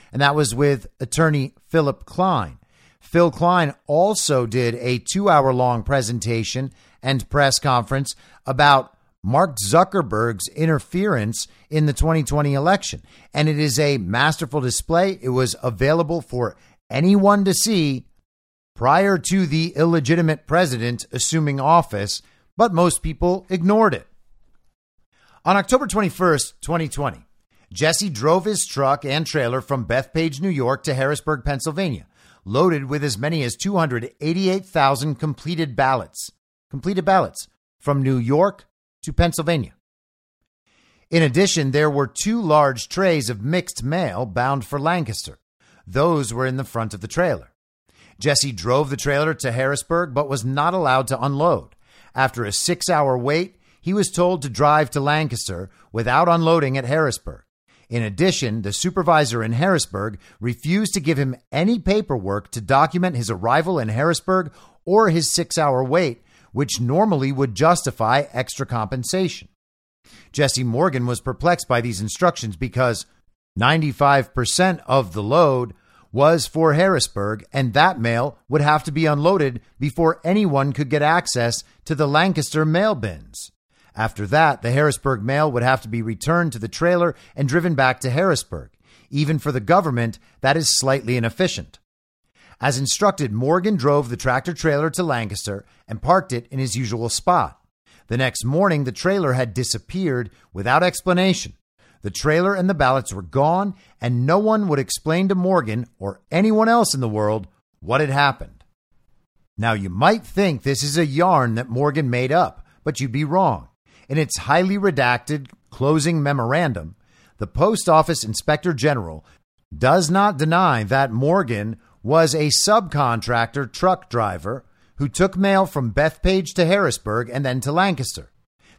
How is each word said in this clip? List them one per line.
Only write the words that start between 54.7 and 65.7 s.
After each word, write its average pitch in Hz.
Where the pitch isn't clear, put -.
to 147
Lancaster 117
without 123
unloading 160
at 127
Harrisburg. 135
In 117
addition, 113
the 98
supervisor 156
in 110
Harrisburg 117
refused 151
to 196
give 147
him 131
any 190
paperwork 110
to 117
document 156
his 113
arrival 139
in 110
Harrisburg 165
or 208
his 160
six-hour 143